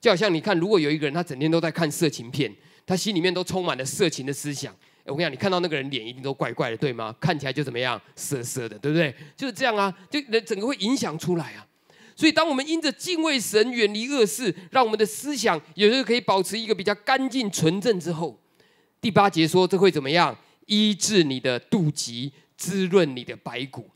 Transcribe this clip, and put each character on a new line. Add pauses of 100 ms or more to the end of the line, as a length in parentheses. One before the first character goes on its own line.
就
好
像
你
看，
如
果
有
一
个
人
他
整
天
都
在
看
色
情
片， (320)
他
心
里
面
都
充
满
了
色
情
的
思
想， (280)
哎，
我
跟
你
讲，
你
看
到
那
个
人
脸
一
定
都
怪
怪
的，
对
吗？
看
起
来
就
怎
么
样？ (140)
色
色
的，
对
不
对？ (220)
就
是
这
样
啊， (180)
就
人
整
个
会
影
响
出
来
啊。 (480)
所
以
当
我
们
因
着
敬
畏
神，
远
离
恶
事， (160)
让
我
们
的
思
想 (140)
有
时
候
可
以
保
持
一
个
比
较
干
净
纯
正
之
后， (640)
第
八
节
说
这
会
怎
么
样？ (300)
医
治
你
的
肚
脐， (260)
滋
润
你
的
白
骨。